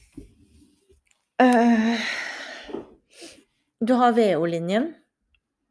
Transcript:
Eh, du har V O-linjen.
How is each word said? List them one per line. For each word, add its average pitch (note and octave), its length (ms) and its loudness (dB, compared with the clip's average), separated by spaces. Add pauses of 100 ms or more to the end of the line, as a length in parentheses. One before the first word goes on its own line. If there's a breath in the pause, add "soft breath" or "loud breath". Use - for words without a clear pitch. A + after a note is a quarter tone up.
(1400 loud breath)
Eh, A#3 640 2 (1800 loud breath)
du A#3 160 0
har A#3+ 220 4
V G#3 180 4
O-linjen. E3+ 560 -2 (800)